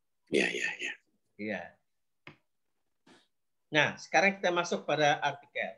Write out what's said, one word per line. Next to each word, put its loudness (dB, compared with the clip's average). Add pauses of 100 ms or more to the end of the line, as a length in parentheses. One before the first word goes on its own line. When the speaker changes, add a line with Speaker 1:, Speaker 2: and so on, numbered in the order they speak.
(300)
Speaker 1:
Ya, 4
ya, -4
ya. -10 (480)
Speaker 2:
Iya. -6 (2000)
Nah, 2
sekarang 2
kita 0
masuk -2
pada 2
artikel. -6